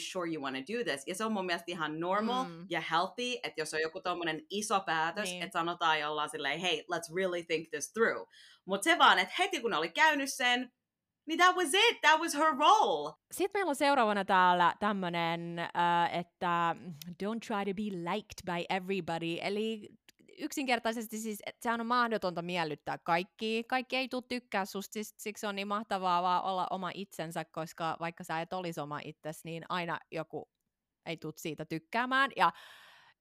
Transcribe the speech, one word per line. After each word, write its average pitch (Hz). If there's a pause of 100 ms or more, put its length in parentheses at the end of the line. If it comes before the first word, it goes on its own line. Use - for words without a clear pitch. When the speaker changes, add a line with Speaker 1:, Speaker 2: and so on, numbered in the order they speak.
(120)
Speaker 1:
sure 170
you 151
wanna 135
do 214
this?" 143
Ja 180
se 220
on 220
mun 196
mielestä 175
ihan 156
normal 214
Speaker 2:
Mm. 170
Speaker 1:
ja 170 (100)
healthy, 240 (100)
että 147
jos 156
on 156
joku 160
tommonen 170
iso 208
päätös, 170
Speaker 2:
Niin. 180
Speaker 1:
että 180
sanotaan 165
ja 147
ollaan 151
silleen, 147
"Hey, 175
let's 165
really 180
think 160
this -
through." 196 (360)
Mut 196
se 330
vaan, 226
että 185
heti 370
kun 226
ne 160
oli 165
käynyt 285
sen, 247 (540)
niin 320
that 359
was 359
it. 440
That 311
was 339
her 302
role. 254 (180)
Speaker 2:
Sit 381
meillä 392
on 285
seuraavana 233
täällä 180
tämmönen, 170
äh, 170
että 170 (480)
"Don't 220
try 202
to 196
be 185
liked -
by 175
everybody." 170
Eli 208 (480)
yksinkertaisesti 233
siis, 220
et -
sehän 233
on 226
mahdotonta 226
miellyttää 165
kaikkia. 220
Kaikki 254
ei 262
tuu 254
tykkää 233
susta, -
siis, 214
siksi -
on 202
niin 196
mahtavaa 185
vaan 180
olla 185
oma 185
itsensä, 165
koska 160
vaikka 165
sä 160
et 170
olis 180
oma 147
itses, 156
niin 165
aina 170 (120)
joku 156 (560)
ei 160
tuu 151
siitä 156
tykkäämään. 254
Ja 170 (680)